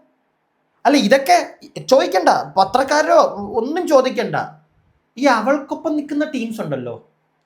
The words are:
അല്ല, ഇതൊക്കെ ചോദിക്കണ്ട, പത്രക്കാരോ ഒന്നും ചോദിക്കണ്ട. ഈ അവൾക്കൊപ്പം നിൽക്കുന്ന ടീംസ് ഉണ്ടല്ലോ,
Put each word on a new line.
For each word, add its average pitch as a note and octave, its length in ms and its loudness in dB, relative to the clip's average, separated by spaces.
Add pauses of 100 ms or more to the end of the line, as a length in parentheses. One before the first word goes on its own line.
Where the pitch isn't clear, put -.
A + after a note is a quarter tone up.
(840)
അല്ല, C#4+ 120 4 (100)
ഇതൊക്കെ C#4 300 4 (540)
ചോദിക്കണ്ട, E4 380 4 (280)
പത്രക്കാരോ D4+ 640 2 (420)
ഒന്നും D#4 220 -4 (100)
ചോദിക്കണ്ട. A3+ 420 0 (840)
ഈ C#4 40 0 (120)
അവൾക്കൊപ്പം C#4+ 600 -4
നിൽക്കുന്ന D4 380 -4
ടീംസ് A3+ 300 -6
ഉണ്ടല്ലോ, B2 300 -8 (500)